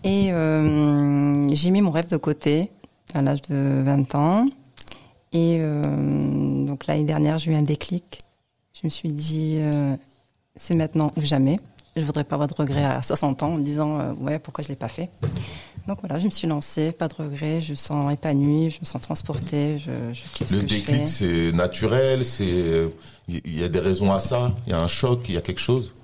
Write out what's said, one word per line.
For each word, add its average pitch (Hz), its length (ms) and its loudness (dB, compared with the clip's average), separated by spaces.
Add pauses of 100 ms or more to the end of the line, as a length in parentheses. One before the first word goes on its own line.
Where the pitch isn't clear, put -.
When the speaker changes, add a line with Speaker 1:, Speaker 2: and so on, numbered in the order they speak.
Speaker 1:
Et, 196 300 2
euh, 147 1200 4
j'ai 156 180 2
mis 202 120 6
mon 180 80 4
rêve 165 180 0
de 170 80 0
côté 151 540 0 (420)
à 139 100 0
l'âge 139 200 0
de 139 420 0
vingt 139 300 2
ans. 180 320 4 (840)
Et, 165 280 4
euh, 147 220 0 (840)
donc, 139 220 -6
l'année 151 180 2
dernière, 151 340 2
j'ai 160 140 0
eu - 20 4
un 151 80 4
déclic. - 580 -4 (520)
Je - 120 -20
me 156 60 0
suis 160 200 -6
dit, 156 480 -2
euh, « 147 380 2 (600)
C'est - 180 -2
maintenant 156 420 2
ou 160 40 0
jamais. » 143 400 2 (360)
Je 160 60 0
voudrais 147 220 -2
pas 147 120 -4
avoir 147 120 0
de - 60 -6
regrets 143 300 0
à 131 180 0
soixante 139 400 0
ans 156 100 0
en 165 60 -2
me 143 40 0
disant, 147 380 -2
euh, « 127 200 -4
Ouais, 151 180 -2
pourquoi - 260 -10
je - 40 -10
l'ai 139 80 -8
pas - 120 -6
fait ? » 170 220 -8 (760)
Donc 196 140 -4
voilà, 160 180 -4
je 185 80 0
me 190 40 2
suis - 180 -4
lancée, 156 440 -2
pas 160 160 -4
de 151 60 -8
regrets, 156 460 -4
je 156 120 -8
me 143 40 -6
sens 143 360 -2
épanouie, 147 580 2
je - 100 -14
me 170 60 -10
sens - 160 -6
transportée, 151 760 -4
je, 120 360 -6
je - 80 -14 (100)
kiffe - 160 -6
ce - 80 0
Speaker 2:
Le 101 60 2
Speaker 1:
que 95 60 -2
je 107 80 0
Speaker 2:
déclic, 143 240 0
Speaker 1:
fais. 147 60 -2
Speaker 2:
c'est 85 460 0
naturel, 120 720 2
c'est, 104 220 -2
euh, 82 420 2 (400)
y, 82 320 -6
y - 40 0
a 87 40 0
des 87 120 2
raisons 95 320 2
à 95 60 2
ça, 123 360 0 (120)
il - 40 -6
y - 40 0
a 82 60 2
un 85 80 0
choc, 123 400 0
il 90 60 -2
y 85 40 0
a - 40 -2
quelque - 180 -6
chose ? 123 440 -2